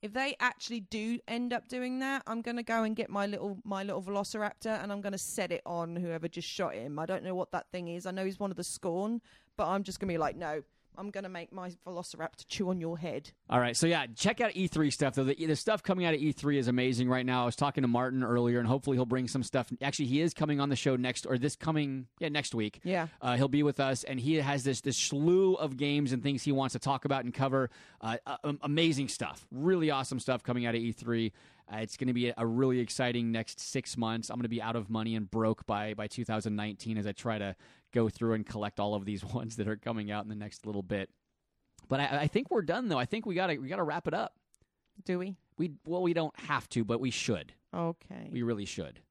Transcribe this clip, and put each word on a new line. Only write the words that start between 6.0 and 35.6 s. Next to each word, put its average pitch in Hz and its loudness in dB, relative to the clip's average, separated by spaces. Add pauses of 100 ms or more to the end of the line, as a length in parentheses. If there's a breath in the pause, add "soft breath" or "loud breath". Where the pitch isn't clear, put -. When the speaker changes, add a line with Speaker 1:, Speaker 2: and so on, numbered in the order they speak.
Speaker 1:
just - -8
shot - -2
him. 143 -6
I 156 -4
don't 180 -4
know 185 -4
what 180 -4
that - -6
thing 175 -6
is. 175 -8
I 185 -6
know 190 -4
he's 190 -4
one 202 -2
of 175 -6
the 180 -4
Scorn, 196 -2 (360 soft breath)
but 185 2
I'm 196 0
just 190 -8
gonna 190 -2
be 165 0
like, 151 0
"No, 156 -4 (340)
I'm 196 -8
gonna 196 -8
make 175 -12
my 180 -8 (180)
Velociraptor 175 -8
chew 190 -2
on 185 0
your 165 -4
head." 151 -6 (180)
Speaker 2:
All 120 6
right, 120 2
so - 4
yeah, 156 4
check 208 2
out 220 2
E 185 2
three 156 4
stuff, 135 2
though. 135 4
The, 135 4
the 156 2
stuff - 0
coming 185 2
out 165 4
of 147 2
E 151 4
three 143 2
is 123 4
amazing 123 4
right 127 4
now. 127 2
I - 4
was 120 0
talking 143 2
to 127 4
Martin 127 2
earlier, 120 4
and 117 2
hopefully 131 2
he'll 127 4
bring 127 0
some 131 0
stuff. 123 0 (100)
Actually, 139 0
he 131 4
is 165 4
coming 147 2
on 139 2
the 139 4
show 131 4
next, 123 -2
or 131 2
this 139 0
coming, 139 0 (120)
yeah, 170 -2
next 147 -2
week. 107 0
Speaker 1:
Yeah. 175 0 (140)
Speaker 2:
Uh, 123 2
he'll 135 6
be 143 4
with 147 2
us, 135 2
and 131 -4
he 143 2
has 143 2
this, 120 0
this 135 0
slew 180 6
of 139 -2
games 143 2
and 127 0
things 139 0
he 147 2
wants 135 2
to 120 -2
talk 139 0
about 135 0
and 120 -6
cover. 135 2 (320 loud breath)
Uh, 113 -2
uh, 135 -6
um, 147 -2
amazing 147 2
stuff. - -6
Really 156 2
awesome 135 -2
stuff 127 -2
coming 120 0
out 117 0
of 117 0
E 117 -2
three. 113 0 (400 soft breath)
Uh, 107 -8
it's 110 -6
gonna 127 0
be 120 2
a, 120 -4
a 117 0
really 127 4
exciting 120 0
next 113 -4
six - -6
months. 113 -2
I'm 110 -6
gonna 120 -2
be 117 -2
out 113 -2
of 104 -4
money 113 0
and 107 -2
broke 110 2